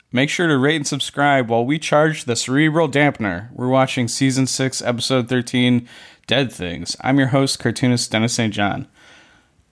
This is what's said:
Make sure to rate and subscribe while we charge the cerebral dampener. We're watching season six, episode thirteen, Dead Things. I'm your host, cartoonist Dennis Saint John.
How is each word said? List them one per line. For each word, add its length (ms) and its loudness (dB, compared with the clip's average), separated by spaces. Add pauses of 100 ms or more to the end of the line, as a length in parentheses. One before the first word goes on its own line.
(100)
Make 200 2
sure 180 0
to 100 4
rate 180 2
and 100 -4
subscribe 640 0
while 160 2
we 140 -2
charge 460 0
the 100 0
cerebral 540 2
dampener. 640 0
We're 160 -6
watching 400 2
season 380 0
six, 360 -4
episode 460 -2
thirteen, 600 0 (380)
Dead 260 0
Things. 480 -8
I'm 180 2
your 100 2
host, 320 0
cartoonist 500 0
Dennis 240 0
Saint 200 0
John. 340 -4 (840)